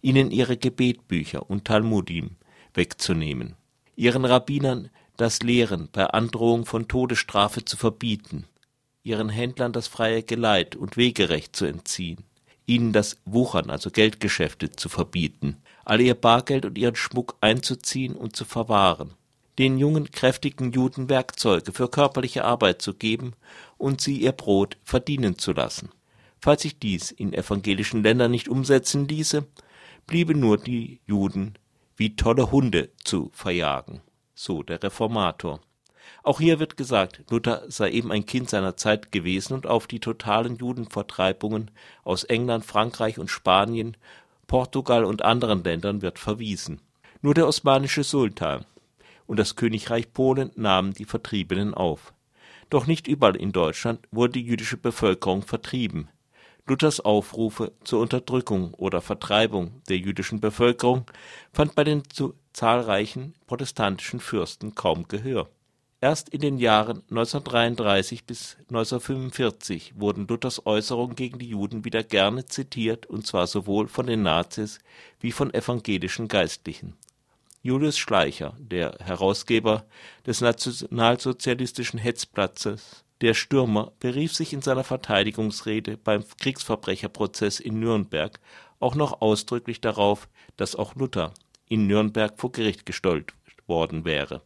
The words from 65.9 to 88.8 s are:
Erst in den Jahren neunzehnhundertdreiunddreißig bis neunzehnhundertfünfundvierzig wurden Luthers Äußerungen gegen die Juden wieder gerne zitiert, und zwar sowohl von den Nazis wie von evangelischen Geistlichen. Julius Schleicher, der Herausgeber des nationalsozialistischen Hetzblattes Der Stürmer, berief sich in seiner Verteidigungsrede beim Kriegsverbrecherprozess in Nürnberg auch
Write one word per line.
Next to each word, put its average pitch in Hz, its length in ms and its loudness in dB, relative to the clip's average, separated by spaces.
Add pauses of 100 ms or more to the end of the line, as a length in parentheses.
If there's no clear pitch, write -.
Erst 151 280 0
in 139 120 -8
den 143 180 -2
Jahren 113 500 4
neunzehnhundertdreiunddreißig 117 1160 0
bis - 320 -14 (120)
neunzehnhundertfünfundvierzig 120 1300 -4
wurden 101 300 -2
Luthers 117 400 -4
Äußerungen 117 500 -2
gegen 127 220 -8
die 123 100 -12
Juden 104 360 -6
wieder 113 180 -2
gerne 107 440 0
zitiert, 113 600 -4
und 107 200 -8
zwar 90 200 0
sowohl 101 420 -2
von 123 180 -6
den 113 160 -2
Nazis 85 580 -2 (400)
wie 117 120 -4
von - 220 -2
evangelischen 110 720 -4
Geistlichen. 90 640 -4 (680)
Julius 139 360 0
Schleicher, 78 600 0
der 87 420 -4
Herausgeber 101 840 2 (400)
des 120 140 -2
nationalsozialistischen 120 1600 0
Hetzblattes - 1080 -4 (160)
Der 113 140 4
Stürmer, 117 640 2
berief 139 360 -2
sich - 180 -4
in 139 100 -8
seiner 131 220 0
Verteidigungsrede 107 1120 -2
beim 104 280 0 (160)
Kriegsverbrecherprozess 104 1200 -4
in 110 200 -6
Nürnberg 107 580 -2 (400)
auch 123 160 -2